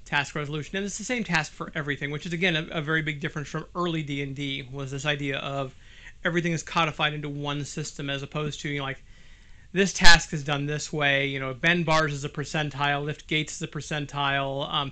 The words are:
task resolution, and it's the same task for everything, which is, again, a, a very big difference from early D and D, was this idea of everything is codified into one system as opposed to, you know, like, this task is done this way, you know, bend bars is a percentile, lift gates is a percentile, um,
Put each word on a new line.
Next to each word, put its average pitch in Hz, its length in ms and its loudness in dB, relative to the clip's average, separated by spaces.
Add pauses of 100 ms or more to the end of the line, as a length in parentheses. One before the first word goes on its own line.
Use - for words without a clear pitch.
task 143 300 -2
resolution, 147 420 -6
and 196 80 -2
it's 196 140 -8
the 208 60 -10
same 240 180 -2
task 165 300 0
for - 240 -10
everything, 143 340 -4
which 151 160 -6
is, 170 60 -4
again, 175 240 2
a, 156 160 -2
a 165 80 -4
very 156 220 0
big 151 180 -4
difference 147 260 -6
from 160 180 -6 (120)
early 170 260 0
D 143 220 -4
and 135 100 -8
D, 139 380 -6
was 139 180 -8
this 139 160 -6
idea 143 320 0
of 139 380 -4 (480)
everything 170 260 2
is 165 140 -2
codified 151 500 0
into 147 140 -6
one 143 360 -4
system 147 460 -8
as 139 140 -4
opposed 151 380 -6
to, 156 60 -6
you 143 100 -4
know, 139 60 -4
like, 135 160 -6 (720)
this 185 200 4
task 170 400 12
is 151 100 -4
done 143 220 -2
this 147 260 -4
way, 139 360 2
you 139 120 -4
know, 131 140 -4
bend 170 320 2
bars 156 300 4
is 139 100 -6
a 147 60 -6
percentile, 143 720 -2
lift 151 220 -8
gates 156 300 -2
is - 60 -10
a 156 40 -4
percentile, 139 1040 -2
um, 143 200 -2